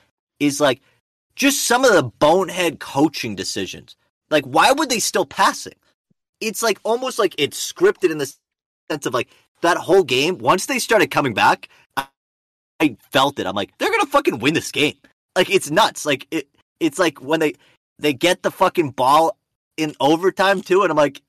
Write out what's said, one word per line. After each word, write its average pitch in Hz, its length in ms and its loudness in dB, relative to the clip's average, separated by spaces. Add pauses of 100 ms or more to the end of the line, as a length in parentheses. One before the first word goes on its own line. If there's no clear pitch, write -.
(400)
is, 143 200 0
like, 135 220 0 (540)
just 277 280 0
some 247 200 0
of 240 100 6
the 160 100 4
bonehead 170 760 0
coaching 139 560 -2
decisions. 92 600 -8 (340)
Like, 151 160 0
why 160 260 4
would 294 180 0
they 240 100 -2
still - 260 -2
pass - 400 -2
it? - 120 -18 (640)
It's, 220 240 -6
like, 220 200 -2
almost 240 360 -2
like - 180 0
it's - 340 -4
scripted 185 400 0
in 156 60 -6
the 143 160 -6 (560)
sense 156 160 -6
of, 131 80 -4
like, 123 160 -4 (320)
that 170 160 2
whole 180 260 2
game, 139 360 -2
once 151 260 0
they 262 140 -4
started - 320 0
coming 139 220 -2
back, 110 360 0 (260)
I, 135 120 -6 (720)
I 147 180 0 (140)
felt 135 280 0
it. 92 80 -6
I'm 95 80 -6
like, 101 220 -8
"They're 381 140 -2
gonna 415 140 0
fucking 233 340 -2
win 147 140 0
this - 180 -4
game." 139 260 -2 (380)
Like, 185 140 0
it's 180 220 0
nuts. 185 340 0
Like, 143 260 -4
it, - 180 -6 (300)
it's 170 200 -2
like 170 220 -2
when 151 180 -4
they, 156 140 0 (440)
they 147 160 -2
get 175 300 -2
the 185 80 -2
fucking 170 400 0
ball 139 460 2 (400)
in 156 220 -4
overtime, 180 600 2
too, 185 200 2
and 180 100 0
I'm 151 60 -2
like, 143 320 0